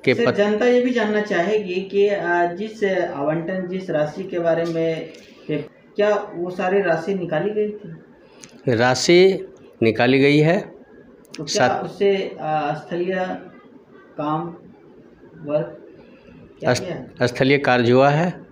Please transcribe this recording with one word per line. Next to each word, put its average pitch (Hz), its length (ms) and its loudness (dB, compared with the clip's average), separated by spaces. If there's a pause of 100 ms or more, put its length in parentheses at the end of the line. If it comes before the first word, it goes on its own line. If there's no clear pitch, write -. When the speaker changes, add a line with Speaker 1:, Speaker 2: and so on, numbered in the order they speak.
Speaker 1:
के 135 100 2
Speaker 2:
सर, 233 120 2
Speaker 1:
पत- 131 100 2
Speaker 2:
जनता 208 300 2
ये 247 160 4
भी 247 100 0
जानना 214 300 0
चाहेगी 185 520 -2
कि, 196 360 0
आ, 175 360 0
जिस 190 380 -6 (160)
आवंटन, 170 680 -4
जिस 185 220 -8
राशि 156 340 -2
के 175 160 -6
बारे 165 260 0
में, 165 440 -4 (380)
कि 151 100 -4 (380)
क्या 202 400 0
वो 180 140 -6
सारी 190 320 0
राशि 170 320 0
निकाली 175 360 -2
गई 208 200 -2
थी? 165 260 -14 (800)
Speaker 1:
राशि 175 720 4 (360)
निकाली 120 360 4
गई 143 180 4
है। 165 220 4
Speaker 2:
तो - 840 -16
क्या - 20 -10
Speaker 1:
साथ- - 400 0
Speaker 2:
उससे, 196 560 -2
आ, 156 320 -2
स्थलीय 180 420 -6 (1040)
काम, 156 380 -4 (920)
वर्क - 420 -6 (720)
क्या 131 120 0
Speaker 1:
अस-, 120 80 0
Speaker 2:
किया - 160 -8
है? 123 320 -4
Speaker 1:
स्थलीय 139 300 2
कार्य 123 340 2
हुआ 135 180 6
है 165 320 0 (100)